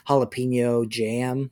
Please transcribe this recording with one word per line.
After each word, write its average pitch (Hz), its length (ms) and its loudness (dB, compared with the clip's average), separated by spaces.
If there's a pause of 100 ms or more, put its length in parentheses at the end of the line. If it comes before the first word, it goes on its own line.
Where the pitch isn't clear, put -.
jalapeno 123 800 2
jam 123 640 -2